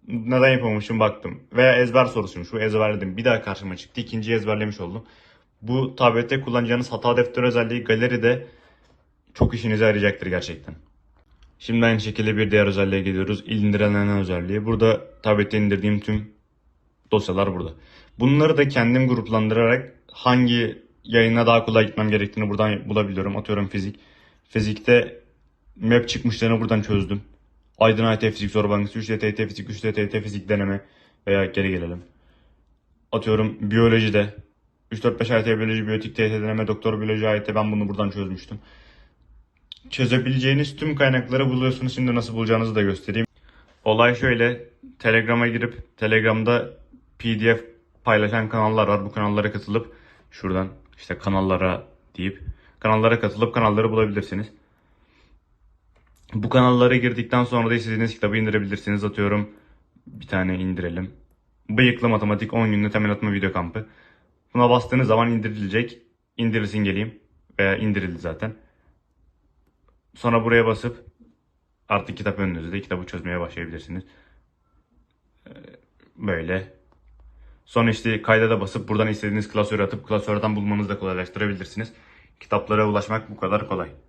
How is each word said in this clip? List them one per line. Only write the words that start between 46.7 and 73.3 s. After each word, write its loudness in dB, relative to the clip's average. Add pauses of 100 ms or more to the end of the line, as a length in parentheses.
P -4
D 4
F -10 (400)
paylaşan 2
kanallar 0
var. 0
Bu -10
kanallara -2
katılıp -6 (380)
şuradan -4 (300)
işte -10
kanallara 0 (340)
deyip -6 (380)
kanallara 2
katılıp -2
kanalları 2
bulabilirsiniz. -2 (1800)
Bu -2
kanallara 6
girdikten 0
sonra 0
da 2
istediğiniz -2
kitabı -2
indirebilirsiniz. -2
Atıyorum -2 (560)
bir -18
tane -2
indirelim. -6 (600)
Bıyıklı 2
Matematik 0
on 2
günde 0
temel 0
atma -2
video -2
kampı. -6 (680)
Buna 4
bastığınız 2
zaman 4
indirilecek. -4 (380)
İndirilsin -2
geleyim. -2 (440)
Veya 2
indirildi -2
zaten. -8 (1600)
Sonra 0
buraya 6
basıp -4 (840)
artık -2
kitap -6
önünüzde. -4
Kitabı -8
çözmeye -8